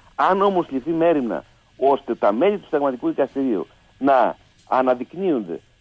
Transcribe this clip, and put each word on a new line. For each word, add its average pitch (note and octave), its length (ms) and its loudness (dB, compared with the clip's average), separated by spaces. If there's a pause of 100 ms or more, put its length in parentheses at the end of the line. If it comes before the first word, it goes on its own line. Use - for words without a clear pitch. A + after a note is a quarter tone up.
(160)
Αν F#3 260 2
όμως F#3+ 280 2
λυθεί C3 200 -4
μέριμνα D#3 540 0 (340)
ώστε B2+ 380 0
τα G#2 160 2
μέλη F#3 260 0
του - 80 -16
συνταγματικού C#3+ 420 -4
δικαστηρίου C3+ 600 -2 (300)
να B2+ 380 2 (340)
αναδεικνύονται B2+ 920 -2 (220)